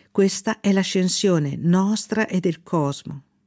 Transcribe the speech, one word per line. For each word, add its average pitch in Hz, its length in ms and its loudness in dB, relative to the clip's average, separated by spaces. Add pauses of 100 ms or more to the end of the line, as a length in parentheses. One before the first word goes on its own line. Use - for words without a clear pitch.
Questa 196 520 0
è 202 100 0
l'ascensione 185 840 0
nostra 196 720 0
e 185 120 0
del 170 240 -2
cosmo. 143 600 -4 (240)